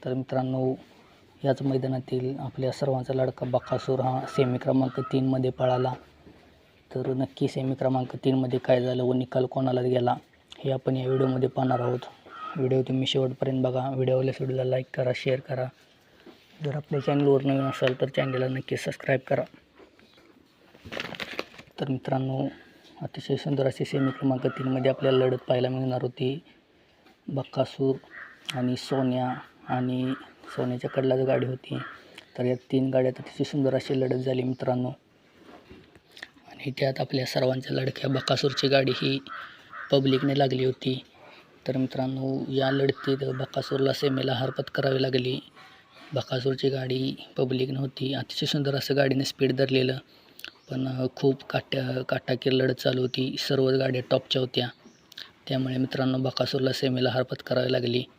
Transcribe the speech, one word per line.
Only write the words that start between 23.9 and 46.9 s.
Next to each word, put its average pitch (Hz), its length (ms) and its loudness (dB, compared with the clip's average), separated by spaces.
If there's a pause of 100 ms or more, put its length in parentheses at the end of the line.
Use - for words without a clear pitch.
क्रमांक 131 360 0
तीनमध्ये 131 440 0
आपल्याला 131 360 2
लढत 127 120 2 (100)
पाहायला 127 200 2
मिळणार 131 340 -2
होती. 131 400 -4 (840)
बकासूर 135 680 -2 (560)
आणि 127 240 -2
सोन्या 127 580 0 (340)
आणि 127 460 -2 (420)
सोन्याच्या 127 340 -4
कडलाच 131 300 2
गाडी 131 260 2
होती. 127 320 -6 (600)
तर 127 60 0
या 123 100 2
तीन 131 360 0
गाड्यात 131 280 2
अतिशय - 260 -4
सुंदर 135 300 0
अशी 131 260 0
लढत 131 140 2
झाली 127 280 0
मित्रांनो. 127 480 0 (1600)
आणि - 300 -8
त्यात 135 200 2
आपल्या 127 260 -2
सर्वांच्या 131 500 0
लाडक्या 135 340 -2
बकासूरची 135 580 0
गाडी 135 260 4
ही 135 240 0 (760)
पब्लिकने 135 460 4
लागली 131 260 2
होती. 131 400 -2 (640)
तर 127 80 0
मित्रांनो, 131 760 -2
या 135 180 2
लढतीत 139 520 2
बकासूरला 135 720 0
सेमीला 135 400 0
हार 127 180 0
पत्करावी 135 520 0
लागली. 131 380 0 (760)
बकासूरची 131 540 0
गाडी 131 580 -2 (100)